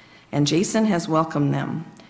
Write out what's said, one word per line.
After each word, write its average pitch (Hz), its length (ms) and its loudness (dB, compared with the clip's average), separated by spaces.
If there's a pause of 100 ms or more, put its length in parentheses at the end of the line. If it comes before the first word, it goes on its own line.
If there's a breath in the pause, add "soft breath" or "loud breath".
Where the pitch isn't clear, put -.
(300 loud breath)
And 143 160 2
Jason 202 380 2
has 180 240 0
welcomed 156 460 0
them, 147 320 -4 (240 loud breath)